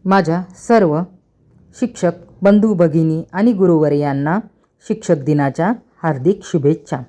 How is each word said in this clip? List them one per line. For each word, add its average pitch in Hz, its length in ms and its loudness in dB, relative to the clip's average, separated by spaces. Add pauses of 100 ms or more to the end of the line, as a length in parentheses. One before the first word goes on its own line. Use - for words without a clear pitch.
माझ्या 185 440 0
सर्व 175 520 0 (720)
शिक्षक 185 380 -4 (300)
बंधू 208 320 4
भगिनी 160 500 0 (100)
आणि 220 200 0
गुरुवर्यांना 151 840 0 (480)
शिक्षक 196 280 -2
दिनाच्या 147 580 -2 (300)
हार्दिक 160 400 -2
शुभेच्छा. 151 540 -4 (120)